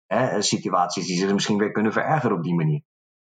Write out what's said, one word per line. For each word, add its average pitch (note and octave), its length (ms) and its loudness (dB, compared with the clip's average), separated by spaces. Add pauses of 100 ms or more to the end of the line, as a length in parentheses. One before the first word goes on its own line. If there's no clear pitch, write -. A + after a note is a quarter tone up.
hè, G#2 360 0
situaties F2+ 640 0
die F2+ 120 -2
zich G2 140 2
misschien G2+ 260 0
weer G#2 140 0
kunnen G#2+ 200 0
verergeren C3 440 0
op E2+ 60 -2
die F2 120 -2
manier. D#2 280 0 (380)